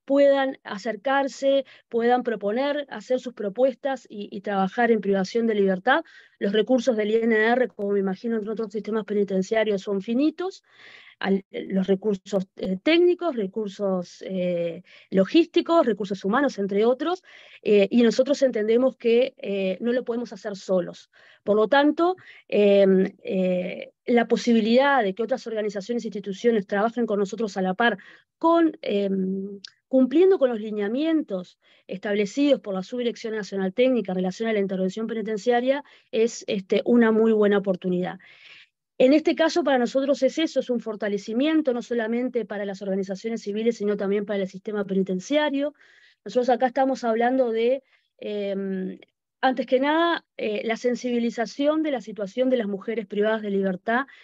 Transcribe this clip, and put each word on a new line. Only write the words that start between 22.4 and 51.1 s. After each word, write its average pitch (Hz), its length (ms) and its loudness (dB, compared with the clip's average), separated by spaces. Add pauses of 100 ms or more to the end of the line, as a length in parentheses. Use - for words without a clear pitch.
em, 196 760 4
eh, 185 720 -4 (120)
la 233 220 4
posibilidad 240 720 4
de 190 140 -2
que 226 80 -4
otras 240 240 -4
organizaciones 214 560 -6
e 220 60 -6
instituciones 202 580 -2
trabajen 226 400 0
con 208 100 0
nosotros 202 400 -4
a 190 60 -2
la 185 100 0
par, 226 240 0 (400)
con, 330 460 2
em, 196 760 -2 (280)
cumpliendo 277 500 4
con 254 140 2
los 220 80 -4
lineamientos 214 960 -4 (300)
establecidos 214 760 0
por 196 140 -8
la 185 80 -4
Subdirección 233 500 -6
Nacional 196 400 -4
Técnica 247 380 2
en 185 60 -2
relación 185 320 -4
a 226 40 0
la 208 60 0
intervención 190 480 -4
penitenciaria, 240 760 -2 (280)
es, 226 340 -2
este, 202 400 -2
una 233 260 4
muy 220 200 4
buena 208 260 4
oportunidad. 180 640 -2 (800)
En 262 140 6
este 302 220 2
caso, 320 280 2
para 277 140 2
nosotros 269 460 0
es 262 160 2
eso, 311 200 -2
es 247 120 -4
un 233 80 -2
fortalecimiento, 226 920 -2
no 240 120 -4
solamente 240 640 -4
para 202 200 -8
las 196 160 -8
organizaciones 196 600 -4
civiles, 220 340 -2
sino 208 180 -2
también 202 300 -2
para 202 160 -4
el 190 80 -4
sistema 202 360 -8
penitenciario. 277 920 -2 (500)
Nosotros 240 240 -2
acá 240 160 2
estamos 262 380 -2
hablando 233 480 0
de, 240 320 0 (340)
em, 196 800 -6 (420)
antes 254 280 0
que 262 120 4
nada, 320 460 0 (100)
eh, 208 300 -6
la 226 120 -2
sensibilización 240 1080 -2